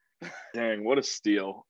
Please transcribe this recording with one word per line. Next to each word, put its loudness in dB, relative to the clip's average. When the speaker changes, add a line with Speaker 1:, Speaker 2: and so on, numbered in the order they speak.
Speaker 1:
<laughs> -14
Speaker 2:
Dang, 0
what 4
a 0
steal. 0